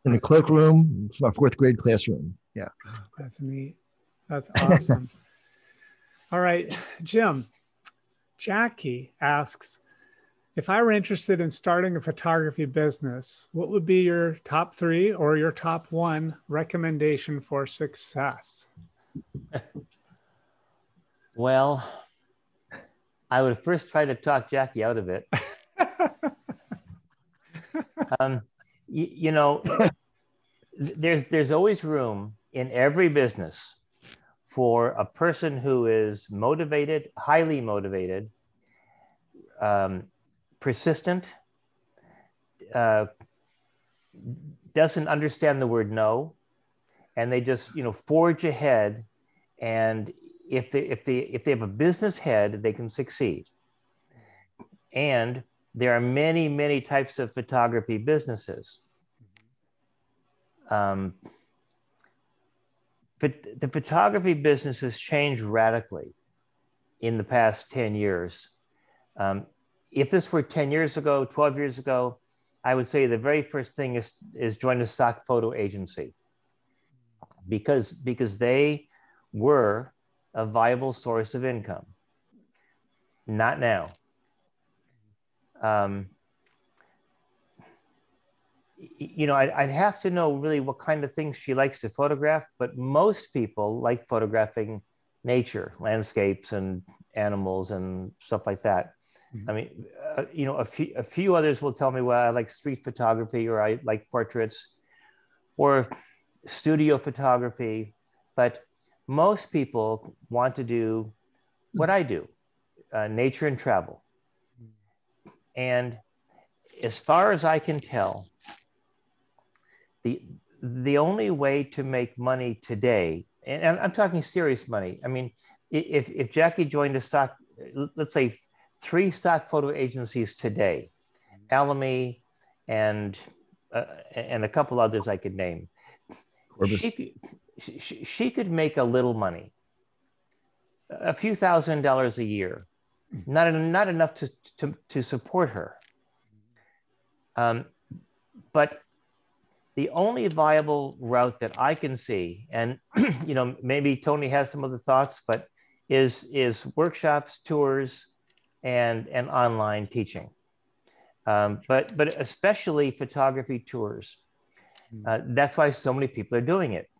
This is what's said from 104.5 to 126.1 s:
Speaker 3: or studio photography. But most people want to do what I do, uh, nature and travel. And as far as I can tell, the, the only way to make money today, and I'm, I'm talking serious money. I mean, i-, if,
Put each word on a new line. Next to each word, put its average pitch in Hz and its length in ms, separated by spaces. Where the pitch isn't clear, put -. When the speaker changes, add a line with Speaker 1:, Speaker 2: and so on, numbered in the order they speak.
Speaker 3:
or 139 320
studio 151 520
photography. 123 960
But 123 240
most 175 420
people 110 640
want 123 280
to 131 80
do 113 480
what 165 180
I 196 120
do, 101 260
uh, 107 160
nature 127 380
and 135 120
travel. - 440
And 123 420
as 113 160
far 185 340
as 160 120
I 160 140
can 151 220
tell, - 460
the, 120 180
the 127 360
only 196 320
way 143 340
to 139 180
make 127 360
money 123 440
today, 101 640
and 160 200
I'm, 170 120
I'm 196 140
talking 180 280
serious 143 480
money. 98 340
I 131 60
mean, 127 240
i-, 156 40
if, 151 340